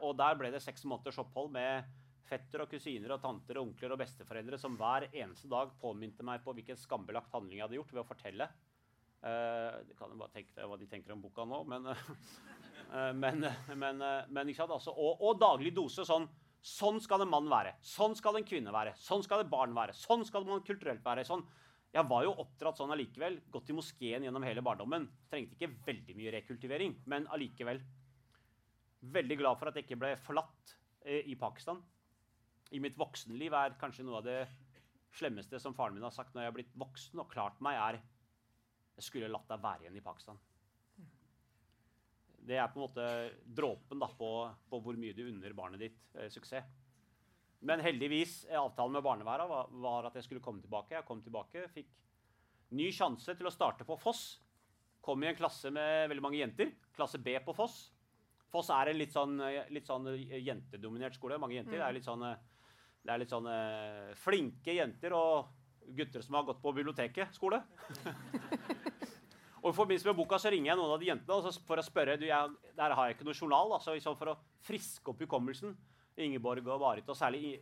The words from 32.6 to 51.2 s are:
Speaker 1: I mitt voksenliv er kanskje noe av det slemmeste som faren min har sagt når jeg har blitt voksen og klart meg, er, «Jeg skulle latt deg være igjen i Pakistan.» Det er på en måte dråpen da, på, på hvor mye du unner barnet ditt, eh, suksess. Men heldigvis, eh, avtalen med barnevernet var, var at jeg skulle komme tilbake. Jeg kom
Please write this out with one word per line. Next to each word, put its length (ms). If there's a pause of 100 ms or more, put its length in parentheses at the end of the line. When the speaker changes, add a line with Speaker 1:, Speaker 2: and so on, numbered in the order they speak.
Speaker 1:
I 140
mitt 160
voksenliv 580
er 240
kanskje 240
noe 140
av 80
det 160 (760)
slemmeste 400
som 160
faren 240
min 80
har 80
sagt 220
når 100
jeg 60
har 80
blitt 180
voksen 460
og 80
klart 340
meg, 160
er, 160 (1000)
«Jeg 80
skulle 240
latt 180
deg 140
være 240
igjen 100
i 80
Pakistan.» 320 (2000)
Det 120
er 80
på 80
en 80
måte 220 (340)
dråpen 600
da, 120
på, 160 (400)
på 140
hvor 160
mye 180
du 80
unner 320
barnet 240
ditt, 160 (220)
eh, 100
suksess. 400 (960)
Men 160
heldigvis, 640
eh, 120
avtalen 360
med 80
barnevernet 460
var, 220 (120)
var 240
at 80
jeg 120
skulle 160
komme 200
tilbake. 320
Jeg 120
kom 160